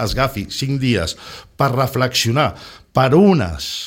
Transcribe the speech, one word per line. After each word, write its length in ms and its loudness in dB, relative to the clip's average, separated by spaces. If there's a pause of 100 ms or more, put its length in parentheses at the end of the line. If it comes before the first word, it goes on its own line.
es 160 -4
agafi 340 -2
cinc 300 -4
dies 320 0 (420)
per 160 0
reflexionar 840 0 (360)
per 240 2
unes, 540 2 (180)